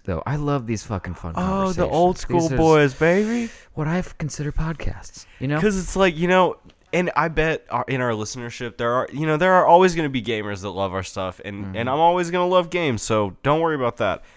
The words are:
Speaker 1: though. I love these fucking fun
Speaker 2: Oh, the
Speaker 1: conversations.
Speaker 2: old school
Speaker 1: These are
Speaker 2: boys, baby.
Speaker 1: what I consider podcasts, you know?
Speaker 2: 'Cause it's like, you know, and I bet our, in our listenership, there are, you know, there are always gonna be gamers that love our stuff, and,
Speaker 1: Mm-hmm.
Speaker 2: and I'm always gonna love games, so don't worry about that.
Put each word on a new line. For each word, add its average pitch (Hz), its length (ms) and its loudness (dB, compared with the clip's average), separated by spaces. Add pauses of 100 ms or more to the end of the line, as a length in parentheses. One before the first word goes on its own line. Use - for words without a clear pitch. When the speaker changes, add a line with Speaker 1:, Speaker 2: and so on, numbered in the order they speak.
Speaker 1:
though. 90 220 -4
I 139 100 -4
love 143 300 -4
these 113 180 -4
fucking 92 300 -8
fun 82 220 -10
Speaker 2:
Oh, - 40 -4
the 185 60 -2 (360)
Speaker 1:
conversations. 160 80 0
Speaker 2:
old 175 280 2
school 175 220 0
Speaker 1:
These 160 120 0
are - 60 0
Speaker 2:
boys, 151 360 6
baby. 214 560 2 (220)
Speaker 1:
what 151 160 -4
I 180 140 -2 (160)
consider 151 340 -6
podcasts, - 720 -6 (160)
you 131 80 -4
know? 151 120 0
Speaker 2:
'Cause 202 180 2
it's 175 180 -4
like, 185 220 4
you 175 100 0
know, 180 300 4 (340)
and 180 240 0
I 160 120 2
bet 156 420 -2
our, 120 180 -4
in 127 140 -2
our 120 80 0
listenership, 113 680 -8
there 117 160 0
are, 123 180 0
you 151 160 -4
know, 151 120 0
there 185 160 4
are 180 120 6
always 175 280 8
gonna 156 160 -2
be 131 100 -2
gamers 104 400 -4
that 101 100 -6
love 92 220 -2
our 95 100 -2
stuff, 92 400 -8
and, 101 220 -10
Speaker 1:
Mm-hmm. 95 140 -10
Speaker 2:
and 117 100 -4
I'm 139 100 0
always 170 320 2
gonna 180 180 0
love 180 200 2
games, 156 320 -2
so 104 420 0
don't 151 180 0
worry 160 160 0
about 120 200 -2
that. 98 260 -2 (140)